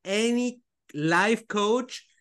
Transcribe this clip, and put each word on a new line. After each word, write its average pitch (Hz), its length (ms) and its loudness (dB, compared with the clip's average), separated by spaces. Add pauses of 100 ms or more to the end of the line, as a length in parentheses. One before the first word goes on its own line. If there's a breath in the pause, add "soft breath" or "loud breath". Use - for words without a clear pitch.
any 233 560 0 (320)
life 175 540 0
coach, 220 580 -2 (160)